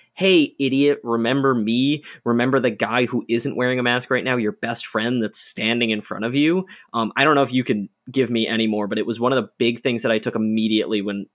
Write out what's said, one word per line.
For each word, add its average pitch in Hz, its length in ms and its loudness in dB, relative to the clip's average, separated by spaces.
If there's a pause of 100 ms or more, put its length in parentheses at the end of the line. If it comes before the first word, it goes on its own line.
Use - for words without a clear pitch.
(120)
"Hey, 180 480 2
idiot, 139 420 2
remember 127 520 2
me? 123 500 0 (200)
Remember 123 360 2
the 120 100 0
guy 117 360 0
who 117 220 -4
isn't 117 280 -2
wearing 127 240 0
a - 20 -2
mask 123 280 -2
right 123 120 0
now, 127 140 -2
your 107 160 0
best 117 340 -6
friend 117 360 -2
that's - 180 -6
standing 117 500 -2
in 107 120 -2
front 101 240 -8
of 123 80 -4
you?" 165 320 2 (260)
Um, 113 240 -4
I 135 80 4
don't 151 100 4
know 139 80 6
if 123 100 -2
you 127 120 2
can 104 240 -2 (220)
give 123 200 0
me 113 160 0
any 113 200 0
more, 107 200 -2
but 107 120 -4
it 107 80 -2
was 110 120 -4
one 123 140 0
of 131 100 2
the 107 160 -10
big 123 220 0
things 117 220 -2
that 117 100 2
I 110 60 2
took 110 180 -4
immediately 110 680 0
when, 101 320 -6